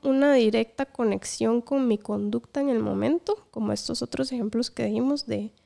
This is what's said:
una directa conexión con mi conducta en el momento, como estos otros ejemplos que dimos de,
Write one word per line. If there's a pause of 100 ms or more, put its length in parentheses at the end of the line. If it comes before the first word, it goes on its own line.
una
directa
conexión
con
mi
conducta
en
el
momento,
como
estos
otros
ejemplos
que
dimos
de, (140)